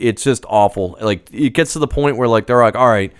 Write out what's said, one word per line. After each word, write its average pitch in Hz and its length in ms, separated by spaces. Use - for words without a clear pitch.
it's 113 240
just 127 240
awful. 101 540
Like, 107 320
it 127 160
gets - 240
to 160 60
the 143 80
point 143 280
where, 123 120
like, 110 180
they're 123 160
like, 113 140
"All 127 120
right, 101 320